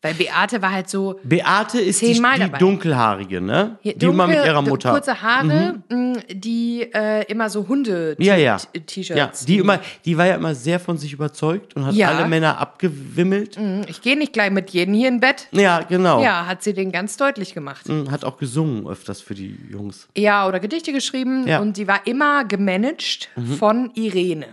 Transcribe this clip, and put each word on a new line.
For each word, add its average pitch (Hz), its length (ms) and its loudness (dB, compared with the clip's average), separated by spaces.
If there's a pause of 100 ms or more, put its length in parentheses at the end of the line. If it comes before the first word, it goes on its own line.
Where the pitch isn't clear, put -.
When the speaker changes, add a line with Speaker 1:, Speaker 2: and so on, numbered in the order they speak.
Speaker 1:
Weil 156 100 -2
Beate 180 460 -2
war 190 120 -2
halt 190 160 -6
so 190 340 -4
Speaker 2:
Beate 185 560 2
ist 196 220 0
die, 233 100 4
Speaker 1:
zehnmal 240 220 4
Speaker 2:
die 269 80 2
Speaker 1:
dabei. 156 160 -2
Speaker 2:
Dunkelhaarige, 117 800 2
ne? 165 420 0
Speaker 1:
Hier, 208 160 -4
Speaker 2:
Die - 80 0
immer 180 220 4
mit 320 80 4
Speaker 1:
dunkel, 285 160 4
Speaker 2:
ihrer 147 100 4
Speaker 1:
du-, 143 80 2
Speaker 2:
Mutter. 135 220 0
Speaker 1:
kurze 254 300 0
Haare, 254 680 2
Speaker 2:
Mhm. 247 220 -2
Speaker 1:
mm, 247 60 -4 (100)
die, 233 540 -4 (120)
äh, 214 380 0
immer 220 180 -2
so 190 200 -4
Hunde-T-, 185 520 0
Speaker 2:
Ja, 190 140 6
ja. 127 220 6
Speaker 1:
T-, - 240 -10
T-Shirts. 175 360 -6 (240)
Speaker 2:
Ja, 127 60 -8
die 190 120 4
immer, 196 200 4 (240)
die 160 140 0
war 170 80 4
ja 185 100 4
immer 151 200 -2
sehr 160 260 -2
von 175 160 -4
sich 143 160 -8
überzeugt 151 640 -4
und 139 80 -2
hat 139 100 0
Speaker 1:
Ja. 208 140 4
Speaker 2:
alle 156 180 2
Männer 160 320 2
abgewimmelt. 175 1000 -2
Speaker 1:
Mhm, 202 300 -4
ich - 140 -14
geh 269 160 0
nicht 302 160 -2
gleich 202 180 0
mit 196 200 -2
jedem 180 220 2
hier 233 140 4
in 247 140 0
Bett. 269 300 0
Speaker 2:
Ja, 180 320 4
genau. 170 380 4
Speaker 1:
Ja, 175 260 2
hat 180 160 -6
sie 208 100 -2
den 190 180 -4
ganz 180 240 -6
deutlich 277 380 -2
gemacht. 139 340 -12
Speaker 2:
Mhm, 147 240 -4
hat 139 140 -6
auch 135 100 -6
gesungen 131 500 -4
öfters - 360 -10
für - 140 -14
die 98 220 -14 (140)
Jungs. 101 460 -12
Speaker 1:
Ja, 202 320 4
oder 185 100 -2
Gedichte 302 320 -6
geschrieben. 262 560 -2
Speaker 2:
Ja. 156 120 2
Speaker 1:
Und 208 180 -2
sie 202 100 -6
war 196 200 0
immer 285 360 0
gemanagt 202 920 -2
Speaker 2:
Mhm. 123 180 -4
Speaker 1:
von 226 400 0
Irene. 180 580 -2